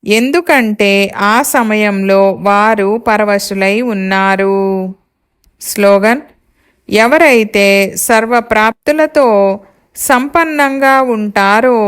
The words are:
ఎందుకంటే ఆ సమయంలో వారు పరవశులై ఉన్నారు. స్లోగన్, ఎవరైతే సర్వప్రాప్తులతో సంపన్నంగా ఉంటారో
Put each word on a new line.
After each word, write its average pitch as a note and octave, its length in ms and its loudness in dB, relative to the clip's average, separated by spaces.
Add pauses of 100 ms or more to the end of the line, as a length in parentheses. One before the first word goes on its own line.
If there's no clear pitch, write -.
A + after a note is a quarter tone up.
ఎందుకంటే A#3 880 0 (400)
ఆ - 20 2 (180)
సమయంలో G#3 720 0 (260)
వారు G3+ 400 2 (180)
పరవశులై G3+ 680 -2 (180)
ఉన్నారు. G3 640 -2 (1000)
స్లోగన్, G3+ 640 0 (680)
ఎవరైతే A3+ 800 2 (400)
సర్వప్రాప్తులతో A#3 1200 0 (680)
సంపన్నంగా C#4 1000 0 (180)
ఉంటారో G#3+ 720 0